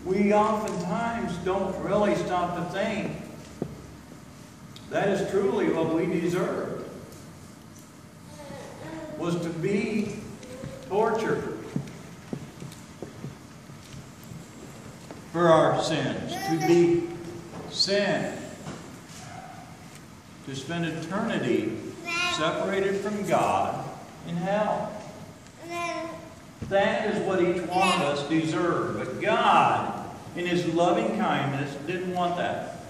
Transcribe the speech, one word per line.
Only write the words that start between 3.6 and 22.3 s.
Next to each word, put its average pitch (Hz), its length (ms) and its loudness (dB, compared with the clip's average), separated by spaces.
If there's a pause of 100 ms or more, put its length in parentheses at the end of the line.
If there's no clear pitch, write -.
that 196 200 2
is - 220 2
truly 196 400 4
what 160 240 2
we 180 120 2
deserved, - 840 0 (2250)
was 170 240 0
to 165 80 -2
be 202 680 0 (720)
tortured - 680 2 (3750)
for 170 160 6
our 151 340 8
sins, 123 500 0 (160)
to 160 180 2
be 170 400 8 (640)
sent, 190 720 2 (2000)
to 135 100 -8
spend 170 300 -2
eternity 196 880 0 (580)